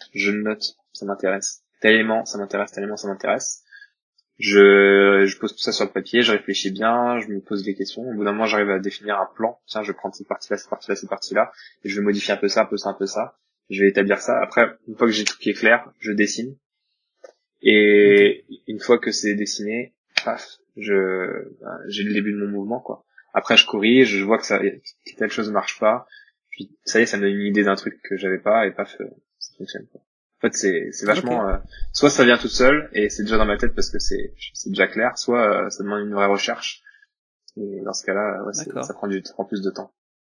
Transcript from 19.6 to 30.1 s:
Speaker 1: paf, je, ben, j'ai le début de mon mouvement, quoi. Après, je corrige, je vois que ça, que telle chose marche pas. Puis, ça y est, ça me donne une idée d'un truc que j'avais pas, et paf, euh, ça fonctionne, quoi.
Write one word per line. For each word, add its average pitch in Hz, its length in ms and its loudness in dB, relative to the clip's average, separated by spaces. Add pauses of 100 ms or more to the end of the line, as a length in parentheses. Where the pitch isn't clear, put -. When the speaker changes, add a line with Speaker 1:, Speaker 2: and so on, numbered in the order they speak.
Speaker 1:
paf, 117 220 -6 (320)
je, 95 720 -2 (120)
ben, - 260 -14
j'ai 143 160 -6
le 104 100 -4
début 104 200 -2
de - 40 -6
mon - 100 -6
mouvement, 101 320 -6
quoi. - 260 -14 (280)
Après, - 240 0
je 104 80 -2
corrige, 113 520 4
je 98 60 -4
vois 107 140 2
que - 80 -8
ça, 101 140 -2
que - 580 -8
telle 107 140 -2
chose 107 200 -6
marche - 280 -4
pas. 113 260 0 (460)
Puis, - 200 -16 (140)
ça - 140 0
y 117 40 4
est, - 20 2
ça 104 120 -4
me 101 60 -2
donne 98 160 2
une 101 80 -4
idée 104 160 2
d'un 98 120 2
truc - 280 -10
que 95 140 -8
j'avais 95 200 -4
pas, 107 300 0
et 95 40 -4
paf, - 300 -8
euh, 104 40 -10 (340)
ça - 180 -20
fonctionne, - 340 -14
quoi. - 100 -20 (360)